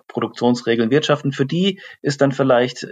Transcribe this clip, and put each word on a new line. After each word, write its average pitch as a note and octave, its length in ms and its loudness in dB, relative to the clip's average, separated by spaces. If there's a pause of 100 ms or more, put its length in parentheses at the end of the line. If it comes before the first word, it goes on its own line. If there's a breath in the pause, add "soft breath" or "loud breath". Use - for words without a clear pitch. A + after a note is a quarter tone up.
Produktionsregeln A#2 840 0
wirtschaften. C#3+ 420 0
Für C#3 140 -2
die F#3 340 -2 (220 loud breath)
ist D3 180 -2
dann C#3 120 2
vielleicht, B2+ 600 0